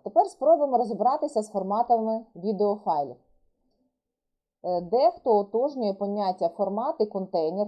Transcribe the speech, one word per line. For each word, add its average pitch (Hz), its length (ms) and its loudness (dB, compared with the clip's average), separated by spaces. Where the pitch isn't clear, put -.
тепер 339 240 2
спробуємо 285 500 4
розібратися 240 640 0
з 208 80 -6
форматами 220 760 0
відеофайлів. 190 800 -2
Е, 180 160 -2
дехто 240 560 2
отожнює 226 560 -2
поняття 196 560 -2
формат 208 500 -4
і 214 60 2
контейнер 190 640 -2